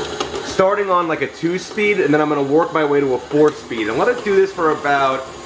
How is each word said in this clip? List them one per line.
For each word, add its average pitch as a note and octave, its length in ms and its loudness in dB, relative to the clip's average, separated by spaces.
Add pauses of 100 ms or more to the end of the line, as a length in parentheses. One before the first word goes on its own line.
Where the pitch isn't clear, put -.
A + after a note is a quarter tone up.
(460)
Starting G3 420 0
on, F3 200 2
like, D3+ 120 -4
a C3+ 60 -2
two F3 320 -4
speed, G#3 420 0
and C#3+ 140 2
then D3+ 80 2
I'm D3+ 80 0
gonna C#3+ 120 0
work D#3+ 300 2
my D#3+ 100 0
way C#3+ 160 2
to C3+ 140 2
a A#2+ 60 0
four D3 340 2
speed. A2 360 -6
And A#2 100 -2
let G3 100 2
it - 160 -2
do G3+ 100 0
this F#3+ 200 4
for E3 160 0
about C#3 520 0 (240)